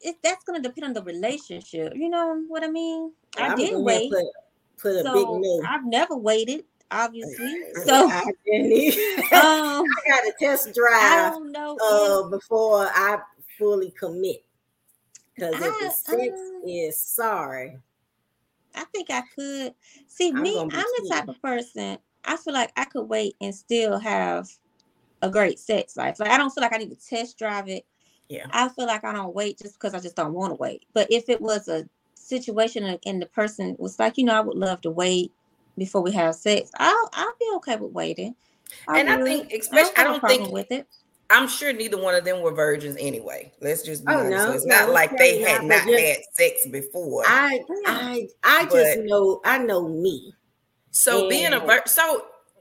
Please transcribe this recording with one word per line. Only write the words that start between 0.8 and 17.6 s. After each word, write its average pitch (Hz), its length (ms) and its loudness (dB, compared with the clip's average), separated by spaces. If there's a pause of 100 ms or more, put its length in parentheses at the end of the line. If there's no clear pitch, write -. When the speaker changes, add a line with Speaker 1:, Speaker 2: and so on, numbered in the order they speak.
Speaker 1:
on 262 60 -6
the 214 100 -8
relationship. 180 920 -8
You 311 120 -4
know 330 400 -4
what 320 160 -8
I 320 40 -4
mean? 320 440 -6 (220)
Speaker 2:
Well, 233 100 -4
Speaker 1:
I 277 60 -2
Speaker 2:
I'm 220 60 -2
Speaker 1:
didn't 294 140 -2
Speaker 2:
gonna 381 140 -2
go - 60 0
ahead 220 120 2
Speaker 1:
wait. 262 80 -6
Speaker 2:
and 185 180 0 (500)
put, - 40 -18
put 202 180 -2
a - 40 0
Speaker 1:
So, - 80 -4
Speaker 2:
big 202 160 2 (140)
no. 175 260 -2
Speaker 1:
I've 269 160 -4
never 277 320 -2
waited, 226 480 -2 (260)
obviously. 233 760 -8 (180)
Speaker 2:
Yeah, - 0 -
Speaker 1:
So, 269 260 8
Speaker 2:
I 180 140 -2 (220)
didn't 415 260 2
even, 302 320 4 (120)
<laughs> - 160 -2
Speaker 1:
um, 302 640 6 (100)
Speaker 2:
I 302 40 2
gotta 247 300 2
test 269 340 0 (240)
Speaker 1:
I 208 180 6
Speaker 2:
drive, 330 160 4
Speaker 1:
don't 311 200 -12
know 294 300 -8
Speaker 2:
uh, 208 400 4
Speaker 1:
if 170 80 -6
Speaker 2:
before 208 560 2
I 196 320 2 (400)
fully 202 340 0
commit. 180 520 -6 (960)
'Cause 165 220 -4
if 440 180 -4
the 381 120 -6
Speaker 1:
I, - 0 -
Speaker 2:
sex 381 500 -4
Speaker 1:
um, 370 260 -14
Speaker 2:
is 170 320 -6
sorry, 139 800 -6 (960)